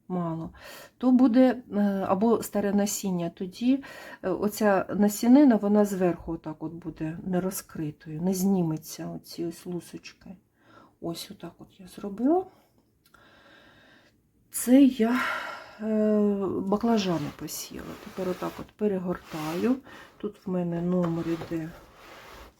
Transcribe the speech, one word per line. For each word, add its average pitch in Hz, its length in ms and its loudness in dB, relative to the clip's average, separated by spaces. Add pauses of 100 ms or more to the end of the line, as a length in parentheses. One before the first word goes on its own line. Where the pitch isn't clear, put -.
мало, 170 420 -4 (480)
то 254 120 2
буде, 254 520 6 (100)
е, 202 80 0 (280)
або 220 340 2
старе 202 300 -2
насіння, 190 580 -2
тоді, 240 540 -2 (380)
е, 190 80 -2
оця 202 640 0
насінина, 233 600 6
вона 208 280 4
зверху 180 480 0
отак 156 300 -10
от 160 100 -8
буде 165 540 -8
не 185 140 0
розкритою, 160 840 -6
не 190 120 0
зніметься 170 760 0
оці 165 360 -10
ось 170 220 -10
лусочки. 180 680 -12 (640)
Ось 170 300 -10
отак - 280 -16
от - 220 -20
я 180 80 -20
зробила. 240 560 -2 (2000)
Це 262 320 6
я, 247 380 4 (600)
е, 214 400 2 (460)
баклажани 196 720 0
посіяла. - 480 -12 (180)
Тепер 190 240 -8
отак 175 320 -6
от - 60 -14
перегортаю. 185 1120 -2 (400)
Тут - 300 -12
в 190 40 -6
мене 175 320 -4
номер 175 460 0
іде, 165 420 -6 (880)